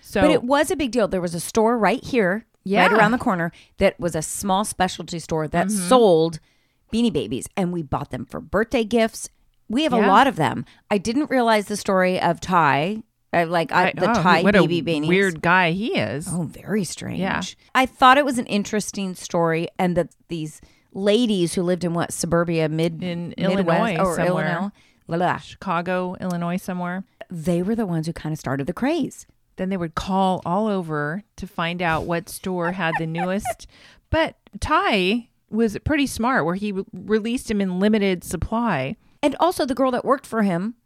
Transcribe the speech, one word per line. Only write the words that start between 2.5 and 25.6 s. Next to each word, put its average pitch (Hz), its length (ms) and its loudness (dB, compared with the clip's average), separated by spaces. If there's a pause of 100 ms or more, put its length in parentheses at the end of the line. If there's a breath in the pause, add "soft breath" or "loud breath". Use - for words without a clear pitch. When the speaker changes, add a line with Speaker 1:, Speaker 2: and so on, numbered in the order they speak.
Speaker 1:
Yeah. 196 240 4
Speaker 2:
right - 60 4
around 214 180 6
the 254 80 0
corner, 175 320 0 (260 soft breath)
that 196 220 2
was 165 160 -2
a 156 80 -2
small 202 420 -2
specialty 180 540 -4
store 156 300 -4
that 175 180 2
Speaker 1:
Mm-hmm. 196 200 -4
Speaker 2:
sold 165 520 6 (540)
Beanie 233 180 2
Babies, 120 460 -4
and 180 160 -2
we 170 100 -4
bought 139 280 -6
them 127 140 -8
for - 140 -10
birthday 220 460 0
gifts. 226 440 0 (380)
We 254 160 0
have 302 80 2
a 247 60 2
Speaker 1:
Yeah. 208 100 4
Speaker 2:
lot 226 180 8
of 247 120 0
them. 120 260 0 (260 soft breath)
I 208 80 0
didn't 233 320 -2
realize 226 360 2
the 208 100 -6
story 185 420 2
of 170 220 0
Ty, 170 640 0 (300)
uh, 170 120 2
like, 165 280 0
I, 180 160 4
Speaker 1:
I, - 40 -6
Speaker 2:
the 185 180 0
Speaker 1:
oh, - 20 0
Speaker 2:
Ty 175 300 4
Speaker 1:
what 202 120 4
a 190 100 8
Speaker 2:
Baby 170 160 0
Beanies. 151 280 -2
Speaker 1:
weird 185 320 2
guy 175 300 2
he 226 260 -4
is. 131 340 -4
Speaker 2:
Oh, 170 120 -4
very 180 420 -4
strange. - 340 -8
Speaker 1:
Yeah. 190 220 -2 (340 soft breath)
Speaker 2:
I 262 100 4
thought 254 320 6
it 294 60 4
was 277 140 -2
an 240 80 -4
interesting 202 720 -4
story, 165 520 -2 (100)
and 180 200 0
that 170 140 -2 (180)
these 156 320 -8 (320 soft breath)
ladies 202 640 2
who 190 80 0
lived 175 200 0
in, 170 100 -2
what, 170 200 -4
suburbia, 170 560 0
mid-, 160 340 -2
Speaker 1:
In 175 340 -8
Speaker 2:
Midwest, 190 300 0
Speaker 1:
Illinois 170 340 2
Speaker 2:
or 185 140 0
Speaker 1:
somewhere. 170 120 0 (260)
Speaker 2:
Illinois? 190 180 -4 (360 soft breath)
Blah, 165 100 -4
blah. 175 220 0
Speaker 1:
Chicago, 180 840 -4